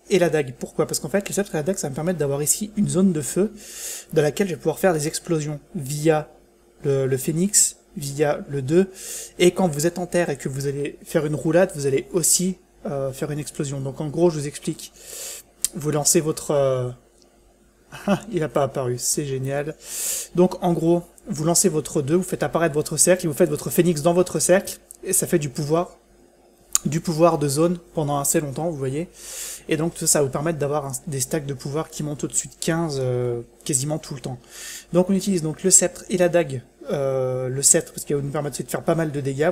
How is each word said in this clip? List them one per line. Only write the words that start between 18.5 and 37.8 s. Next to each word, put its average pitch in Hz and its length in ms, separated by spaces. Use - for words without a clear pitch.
apparu, 127 340
c'est - 280
génial. 139 500
Donc 185 300
en 175 80
gros, 170 320
vous 151 140
lancez 170 240
votre 156 340
deux, 143 140
vous 185 80
faites - 180
apparaître 160 320
votre 151 220
cercle, 180 300
et - 20
vous 147 80
faites 170 140
votre 147 200
phénix 165 320
dans 170 120
votre 175 260
cercle, 190 400
et - 80
ça - 160
fait 175 120
du 147 100
pouvoir, 160 480
du 156 160
pouvoir 165 360
de 147 120
zone 170 300
pendant 143 260
assez 143 200
longtemps, 151 300
vous 151 80
voyez. 135 320
Et 160 80
donc 160 180
tout - 60
ça, 160 80
ça 160 120
va 143 60
vous 131 60
permettre 160 260
d'avoir 143 280
un, 139 60
des 135 140
stacks 143 260
de 143 80
pouvoir 143 360
qui - 120
montent 147 220
au-dessus - 240
de - 140
quinze, 160 400
euh, 123 400
quasiment 151 340
tout - 140
le 131 80
temps. 127 180
Donc 180 160
on 196 40
utilise 185 280
donc 156 220
le 185 60
sceptre - 400
et - 60
la 175 140
dague, 156 320
euh, 131 580
le 135 120
sceptre 160 300